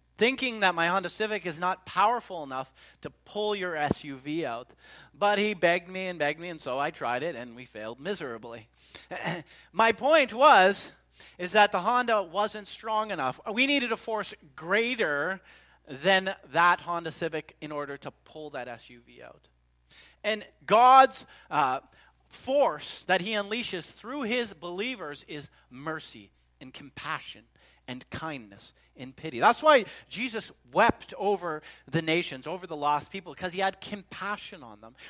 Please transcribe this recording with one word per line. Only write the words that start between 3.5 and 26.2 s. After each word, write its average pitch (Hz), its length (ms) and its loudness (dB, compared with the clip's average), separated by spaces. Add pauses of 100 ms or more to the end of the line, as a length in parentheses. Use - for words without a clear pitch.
your 180 200 -4
S 147 280 -2
U 139 140 -12
V 151 280 -6
out. 120 240 -8 (480)
But 208 220 4
he 208 160 2
begged 175 340 2
me 185 180 -6
and 175 120 -6
begged 151 200 0
me, 175 100 -10
and 160 120 -12
so 131 160 -4
I 143 140 -2
tried 123 320 -4
it, 165 120 -4
and 120 200 -12
we 123 100 -16
failed 110 340 -12
miserably. 120 680 -10 (420)
<laughs> - 640 -8
My 226 220 4
point 262 400 4
was, 220 580 8 (460)
is 180 160 -8
that 208 180 6
the 202 80 0
Honda 233 440 2
wasn't 202 440 -4
strong 220 440 -4
enough. 135 280 -2 (120)
We 240 160 2
needed 269 240 2
a 220 60 -4
force 214 360 -6 (220)
greater 185 840 -2 (440)
than 190 480 0 (180)
that 175 300 4
Honda 170 300 -6
Civic 156 480 -6
in 151 120 -12
order 143 260 -8
to 139 140 -12 (120)
pull 151 280 -16
that 127 160 -8
S 117 220 -14
U 123 160 -20
V 123 180 -20
out. - 240 -20 (760)
And 208 220 -2 (200)
God's, 254 600 8 (240)
uh, 139 300 2 (480)
force 247 800 -2
that 180 140 2
he 202 100 -6
unleashes 202 520 -6
through 269 400 -10
his 226 300 -2
believers 175 760 -10
is 151 220 -12 (200)
mercy 139 640 -12 (300)